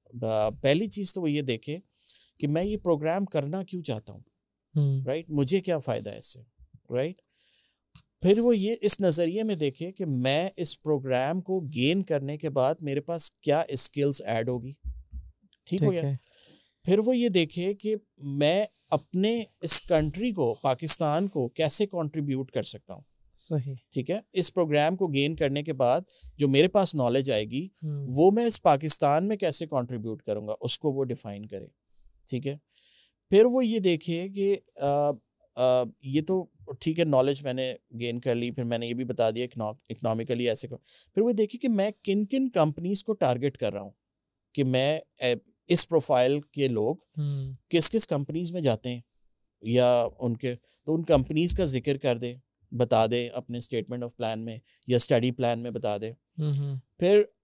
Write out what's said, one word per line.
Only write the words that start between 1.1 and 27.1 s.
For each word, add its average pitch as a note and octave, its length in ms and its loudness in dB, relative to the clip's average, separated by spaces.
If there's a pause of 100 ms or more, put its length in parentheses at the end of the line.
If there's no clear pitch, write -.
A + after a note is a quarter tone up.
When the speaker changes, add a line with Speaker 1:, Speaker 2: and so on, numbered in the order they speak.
Speaker 1:
तो F#3+ 60 -6
वो E3 80 -2
ये D3 140 -2
देखे C#3 400 -6 (580)
कि D3+ 60 -2
मैं D#3 160 -2
ये G#3 140 -4
प्रोग्राम E3+ 480 -2
करना E3 380 -4
क्यों F3+ 200 -12
चाहता G#2+ 300 -8
हूँ, - 120 -20 (520)
Speaker 2:
हम्म। C#3 280 0
Speaker 1:
राइट? D#3 260 -4
मुझे D3 300 0
क्या F3 180 -2
फ़ायदा A2+ 320 -6
है - 80 -14
इससे, - 220 -4 (520)
राइट? D3 280 -4 (1000)
फिर G#3 180 4
वो A#3+ 120 4
ये G#3+ 220 0
इस G3+ 280 6
नज़रिए F3 400 2
में G#3 160 -4
देखे D#3 340 -4
कि F#3+ 120 -8
मैं C#3+ 540 -2
इस E3 160 4
प्रोग्राम C3+ 640 -2
को F#3 200 -4
गेन D3+ 420 0
करने D3 340 -4
के D#3+ 120 -6
बाद C#3 340 0
मेरे C#3+ 180 -6
पास E3 320 2 (100)
क्या D3+ 300 2
स्किल्स C#3+ 500 4
ऐड A2+ 280 -4
होगी, B2 260 -8 (920)
ठीक F3+ 160 -2
हो G#3 80 4
Speaker 2:
ठीक F3 100 -2
Speaker 1:
गया? C#3+ 100 -2
Speaker 2:
है। C3 80 -4 (680)
Speaker 1:
फिर G3 140 2
वो A#3+ 120 2
ये A#3+ 160 2
देखे F3+ 460 0
कि G#3+ 220 -4 (260)
मैं D3 460 0 (240)
अपने G3+ 540 -2 (180)
इस - 160 10
कंट्री E3 520 -2
को, B2+ 320 -2
पाकिस्तान D#3+ 640 2
को C3 200 -6
कैसे D#3 380 2
कंट्रीब्यूट D3 640 -6
कर A#2+ 120 -6
सकता - 320 -10
हूँ। C#3+ 100 -20 (320)
Speaker 2:
सही। C#3 400 -6 (160)
Speaker 1:
ठीक C3 180 -6
है, G#3 120 -4 (120)
इस F3+ 160 4
प्रोग्राम D#3+ 460 0
को F#3 120 -2
गेन C#3+ 260 0
करने D3 280 -2
के D#3 100 -6
बाद C3+ 320 0 (340)
जो C#3+ 100 2
मेरे C#3+ 200 6
पास G3 260 2
नॉलेज C3 360 -2